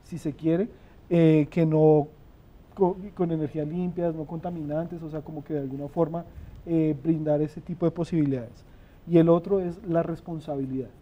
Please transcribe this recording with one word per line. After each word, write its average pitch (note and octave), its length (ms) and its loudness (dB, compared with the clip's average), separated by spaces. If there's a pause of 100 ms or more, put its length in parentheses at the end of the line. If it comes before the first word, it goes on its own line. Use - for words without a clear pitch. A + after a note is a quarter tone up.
si F3 140 -12
se C#3+ 160 -6
quiere, E3 340 0 (420)
eh, D#3 400 6
que E3+ 160 0
no D#3 440 4 (680)
co-, F#3+ 220 0 (180)
con F3 160 0
energías D3+ 380 -4
limpias, F3 440 -4
no D#3+ 120 -8
contaminantes, E3 760 -8
o D#3+ 80 -12
sea, D3+ 120 -8
como D3+ 240 -14
que D#3 80 -8
de C#3+ 80 -4
alguna C#3 260 -8
forma, E3 380 -2 (400)
eh, D#3+ 360 2
brindar D#3 400 0
ese D3+ 200 -6
tipo F3 240 -6
de E3 60 2
posibilidades. C#3+ 760 -2 (420)
Y E3+ 100 6
el E3 120 8
otro F3 320 4
es F3 240 -6
la E3 180 2
responsabilidad. C#3+ 840 -6 (120)